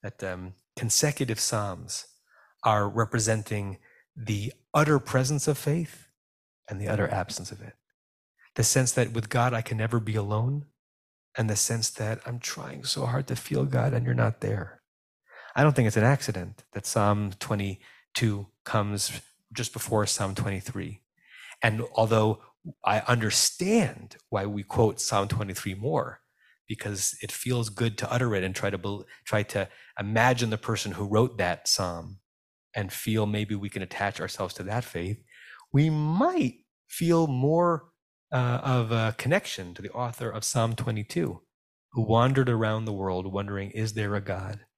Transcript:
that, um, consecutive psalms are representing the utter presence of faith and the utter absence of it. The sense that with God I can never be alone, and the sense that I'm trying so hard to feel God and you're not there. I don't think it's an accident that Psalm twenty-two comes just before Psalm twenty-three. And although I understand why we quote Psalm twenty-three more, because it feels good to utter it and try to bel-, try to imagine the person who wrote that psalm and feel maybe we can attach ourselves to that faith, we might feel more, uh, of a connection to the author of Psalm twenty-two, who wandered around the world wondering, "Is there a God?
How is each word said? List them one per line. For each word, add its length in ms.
that, 220
um, 300
consecutive 600
psalms 680
are 260
representing 880
the 360
utter 260
presence 480
of 100
faith 500
and 140
the 60
utter 220
absence 420
of 100
it. 120
The 80
sense 300
that 200
with 160
God 240
I 80
can 160
never 220
be 160
alone, 500
and 120
the 60
sense 360
that 340
I'm 140
trying 460
so 200
hard 220
to 80
feel 300
God 280
and 120
you're 100
not 240
there. 420
I 100
don't 120
think 120
it's 100
an 60
accident 600
that 120
Psalm 540
twenty-two 1080
comes 580
just 200
before 320
Psalm 280
twenty-three. 680
And 220
although 460
I 180
understand 1120
why 160
we 180
quote 360
Psalm 280
twenty-three 480
more, 460
because 540
it 100
feels 380
good 280
to 140
utter 220
it 100
and 120
try 140
to 80
bel-, 280
try 180
to 240
imagine 500
the 80
person 360
who 120
wrote 320
that 300
psalm 520
and 180
feel 340
maybe 300
we 140
can 120
attach 380
ourselves 360
to 80
that 200
faith, 380
we 180
might 640
feel 380
more, 600
uh, 300
of 280
a 260
connection 560
to 80
the 100
author 380
of 140
Psalm 320
twenty-two, 640
who 80
wandered 480
around 340
the 80
world 400
wondering, 400
"Is 220
there 220
a 60
God? 400